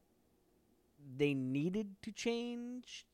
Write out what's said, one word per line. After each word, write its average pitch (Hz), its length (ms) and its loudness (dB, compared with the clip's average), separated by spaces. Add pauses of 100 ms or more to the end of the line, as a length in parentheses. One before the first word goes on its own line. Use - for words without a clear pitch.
(1160)
they 143 180 6
needed 160 680 2
to 226 80 -8
change. 240 1040 -4